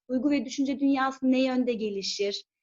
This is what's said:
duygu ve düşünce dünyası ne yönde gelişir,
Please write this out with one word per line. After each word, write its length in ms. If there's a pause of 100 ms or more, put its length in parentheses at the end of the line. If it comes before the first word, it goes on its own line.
(100)
duygu 200
ve 140
düşünce 360
dünyası 420
ne 180
yönde 320
gelişir, 720 (180)